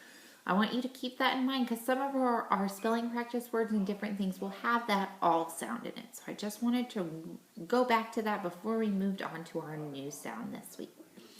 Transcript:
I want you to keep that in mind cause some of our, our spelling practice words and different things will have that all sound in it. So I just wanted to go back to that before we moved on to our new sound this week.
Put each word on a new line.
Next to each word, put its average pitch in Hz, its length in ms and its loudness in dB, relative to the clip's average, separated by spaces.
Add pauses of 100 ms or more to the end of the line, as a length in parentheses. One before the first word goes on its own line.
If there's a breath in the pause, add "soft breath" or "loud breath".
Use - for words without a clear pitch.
(460 loud breath)
I - 80 4
want 214 200 6
you 240 80 2
to 254 80 -2
keep 254 300 -6
that 262 180 4
in 262 80 2
mind 254 240 2
cause 226 100 0
some 262 220 2
of 277 140 0
our, 247 340 4
our 196 180 4
spelling 226 420 0
practice 233 440 -4
words 226 180 2
and 208 140 2
different 202 320 -2
things 190 240 -2
will 196 80 -4
have 233 380 0
that 190 240 2 (100)
all 165 260 4
sound - 380 -6
in - 60 -8
it. - 220 -12
So - 140 -16
I - 60 -6
just 208 280 -8
wanted 240 280 2
to 170 480 -6 (300)
go 247 180 4
back 226 280 2
to 233 100 0
that 208 200 0
before 214 360 -2
we 220 80 2
moved 196 340 0
on 160 240 -6
to 170 140 -6
our 156 180 -4
new 143 340 -8
sound 113 420 -8
this - 240 -14
week. - 120 -10 (500 loud breath)